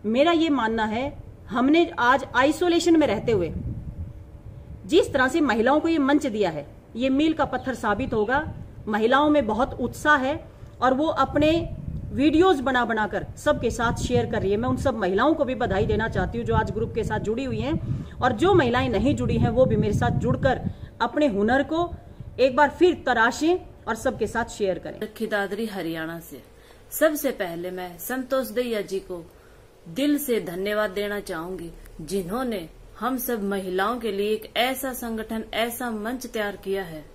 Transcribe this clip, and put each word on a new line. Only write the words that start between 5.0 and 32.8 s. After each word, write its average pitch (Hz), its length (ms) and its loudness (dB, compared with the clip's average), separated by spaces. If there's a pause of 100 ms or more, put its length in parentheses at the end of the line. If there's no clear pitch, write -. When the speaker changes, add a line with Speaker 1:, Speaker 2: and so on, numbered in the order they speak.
Speaker 1:
तरह 254 140 2
से 320 140 2
महिलाओं 247 380 4
को 330 80 0
ये 330 100 2
मंच 285 280 2
दिया 208 240 0
है, 151 180 -6 (280)
ये 254 140 0
मील 302 240 2
का 294 120 0
पत्थर 254 300 -4
साबित 220 380 -2
होगा। 254 400 0 (340)
महिलाओं 240 420 4
में 285 180 4
बहुत 226 260 0
उत्साह 294 420 2
है 277 360 -2 (300)
और 262 120 4
वो 294 140 2
अपने 311 680 2 (360)
videos 302 500 4
बना 247 240 0
बनाकर 214 400 -2 (120)
सबके 254 340 0
साथ 240 300 -2
share 240 300 0
कर 220 100 -2
रही 190 100 0
है। 208 60 2
मैं 247 120 0
उन 254 80 0
सब 247 200 0
महिलाओं 214 360 2
को 294 120 2
भी 254 100 -2
बधाई 214 300 0
देना 214 240 0
चाहती 202 280 -2
हूँ 233 80 -4
जो 226 100 0
आज 220 160 2
group 220 240 -4
के 220 80 -2
साथ 214 160 -2
जुड़ी 220 240 -2
हुई 233 160 -4
हैं, - 540 -4
और 254 180 2
जो 320 220 4
महिलाएं 254 360 4
नहीं 226 260 2
जुड़ी 240 220 0
हैं 240 120 4
वो 247 160 4
भी 220 100 2
मेरे 214 180 2
साथ - 180 2
जुड़कर 247 500 2 (400)
अपने 294 260 2
हुनर 226 360 2
को 339 300 -2 (460)
एक 247 160 4
बार 285 140 6
फिर 330 360 2
तराशें 254 520 2 (300)
और 226 80 -2
सबके 220 320 -2
साथ 226 180 -2
share 185 340 -2
करें। - 220 -14
Speaker 2:
लखी 214 260 -8
दादरी 202 380 -2
हरियाणा 165 540 -6
से। 143 240 -18 (480)
सबसे 294 400 0
पहले 175 400 -6
मैं 180 260 -10
संतोष 254 520 -4
दहिया 226 320 -2
जी 190 180 -4
को 175 260 -10 (640)
दिल 285 280 2
से 240 220 0
धन्यवाद 196 500 -2
देना 202 300 -4
चाहूंगी, 170 520 -8 (300)
जिन्होंने 190 680 -4 (300)